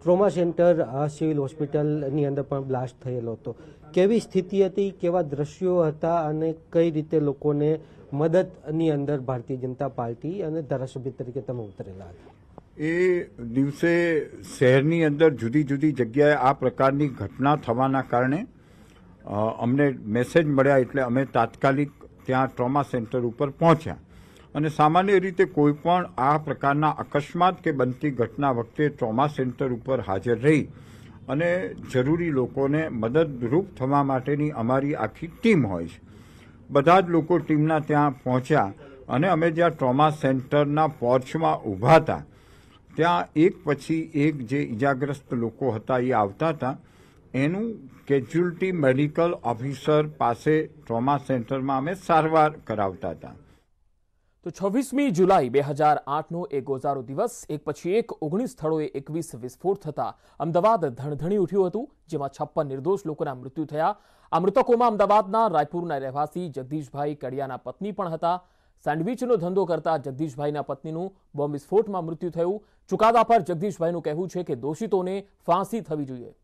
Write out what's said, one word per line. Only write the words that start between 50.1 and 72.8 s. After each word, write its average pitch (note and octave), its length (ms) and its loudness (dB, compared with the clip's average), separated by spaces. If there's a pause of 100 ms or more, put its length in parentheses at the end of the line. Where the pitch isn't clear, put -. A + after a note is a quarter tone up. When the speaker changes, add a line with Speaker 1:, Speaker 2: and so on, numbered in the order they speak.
Speaker 2:
ટ્રોમા B2+ 300 0
સેન્ટરમાં C3+ 600 -2
અમે D3 160 -4
સારવાર D#3+ 580 2
કરાવતા G2+ 580 -4
હતા. B1 260 -14 (1080)
Speaker 3:
તો F3+ 60 -8
છવ્વીસમી A#3+ 600 -2
જુલાઈ F3 380 4
બે C#3 120 2
હજાર D3 460 2
આઠનો D#3+ 440 -6
એ C#3 100 -4
ગોઝારો C#3 400 -4
દિવસ, C#3 480 -6
એક D3+ 140 -8
પછી D#3+ 280 -6
એક A3+ 320 -2
ઓગણીસ F#3+ 260 -4
સ્થળોએ D#3 360 -4
એકવીસ D#3 500 -8
વિસ્ફોટ B2+ 440 -6
થતા B2+ 380 -8 (220)
અમદાવાદ E3+ 460 2
ધણધણી C#3+ 520 -4
ઉઠ્યું F#3 300 0
હતું, G#3+ 220 -6 (200)
જેમાં C#3+ 200 -6 (120)
છપ્પન D3+ 260 -4
નિર્દોષ C3+ 380 -2
લોકોના D3+ 300 -6
મૃત્યુ C3 300 -10
થયા. D#3 300 -2 (360)
આ D#3+ 80 2
મૃતકોમાં A#3+ 480 2
અમદાવાદના G#3 600 2
રાયપુરના E3 500 -2
રહેવાસી D3 520 -6
જગદીશભાઈ C#3+ 640 -8
કડિયાના C3 420 -8
પત્ની F#3+ 340 -10
પણ F#3+ 160 -6
હતા. E3+ 380 -4 (400)
સેન્ડવિચનો A#3 500 -2
ધંધો F#3 300 0
કરતા D#3+ 320 -2
જગદીશભાઈના C#3+ 640 -6
પત્નીનું D#3+ 540 -10 (200)
બોમ્બ D3 180 -4
વિસ્ફોટમાં F#3 520 -2
મૃત્યુ E3 240 -8
થયું. E3+ 340 -4 (260)